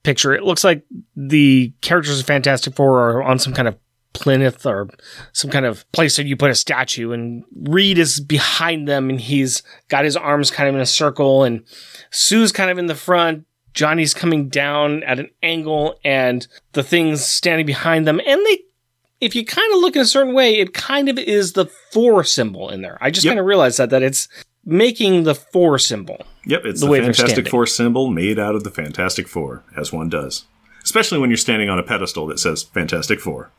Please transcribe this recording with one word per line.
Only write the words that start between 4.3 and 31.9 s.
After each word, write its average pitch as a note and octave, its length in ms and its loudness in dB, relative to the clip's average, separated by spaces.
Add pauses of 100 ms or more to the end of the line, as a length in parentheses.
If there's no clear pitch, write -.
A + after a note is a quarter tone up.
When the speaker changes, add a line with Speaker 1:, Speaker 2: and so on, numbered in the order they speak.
Speaker 1:
or G2+ 220 -2 (440)
some - 180 -6
kind C3+ 140 0
of A2 280 -6
place D#3 240 0
that C#3+ 100 -4
you C#3 100 -2
put C#3 140 2
a A#2+ 60 0
statue, B2 560 -4
and A#2 320 -8 (100)
Reed F#3 440 2
is D3 200 2
behind D3+ 680 -2
them, C#3 200 0
and C3 120 -4
he's C3 420 -2 (260)
got C#3+ 160 2
his D3 120 0
arms C#3+ 340 0
kind C#3+ 180 0
of C3+ 60 0
in C3+ 60 -2
a B2+ 60 -2
circle, C#3 580 2
and A#2 180 -2 (480)
Sue's A3 400 2
kind F#3+ 200 -2
of F3+ 80 -4
in F3 80 -4
the D#3+ 100 -2
front. E3 480 0 (300)
Johnny's D#3 400 0
coming D#3 340 0
down D3 560 -2
at C3 160 -2
an - 80 -12 (140)
angle, D#3 600 -4
and B2+ 460 0 (240)
the C#3 100 -2
Thing's D#3 420 0
standing D#3+ 420 -2
behind D#3 420 0
them, D#3 180 2
and D4 200 2
they, G4+ 140 2 (600)
if A3+ 140 -2
you A#3 100 -4
kind G#4+ 300 -2
of F4+ 60 4
look F4 160 2
in C#4 60 4
a A#3 40 2
certain C4+ 260 2
way, B3+ 260 4
it F#3 140 0
kind C#4 380 -2
of B3+ 80 -4
is G#3 340 0
the F#3 140 0 (260)
four A3 320 4
symbol F#2+ 460 -4
in F#2+ 120 -10
there. F2+ 200 -12
I C3+ 80 0
just - 160 0
Speaker 2:
Yep. F#3 60 4
Speaker 1:
kind G#3+ 80 0
of F#3 60 -2
realized E3+ 320 4
that, B2 120 0
that C3 120 4
it's C3+ 260 -2 (360)
making G3 600 2
the D#3 100 2
four E3 440 2
symbol. G#2 440 -4 (240)
Speaker 2:
Yep, D#3 180 0
it's - 160 -6
Speaker 1:
The C#3+ 60 2
Speaker 2:
the C#3+ 60 4
Speaker 1:
way C#3 80 6
they're A#2+ 120 0
Speaker 2:
Fantastic A#2+ 180 2
Speaker 1:
standing. A#2 200 -2
Speaker 2:
Four A#2+ 160 2
symbol A#2+ 440 0
made G2 280 -2
out G#2+ 160 -2
of G#2 100 -6
the G2+ 60 -12
Fantastic E2+ 580 -6
Four, C#2 360 -8 (120)
as D2 160 -8
one E2 160 -6
does. D2 360 -8 (400)
Especially G3+ 340 0
when C3 120 2
you're A2+ 60 2
standing A2 320 0
on F#2 100 0
a F2 40 0
pedestal F2+ 460 -6